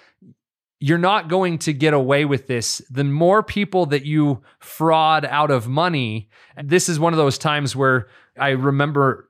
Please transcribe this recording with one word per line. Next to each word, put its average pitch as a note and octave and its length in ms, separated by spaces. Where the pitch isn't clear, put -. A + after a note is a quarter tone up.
you're D3+ 140
not F3+ 320
going F3 300
to D#3 160
get D3+ 180
away C#3+ 320
with C#3+ 220
this. A#2+ 340
The C3+ 140
more E3 380
people G3+ 420
that C#3+ 220
you D3 360
fraud D#3 680
out D3 240
of A#2+ 180
money, C3 640
this D3+ 320
is E3 100
one E3+ 140
of D#3+ 60
those C#3+ 180
times D3 400
where C3 300
I C#3 120
remember C#3 800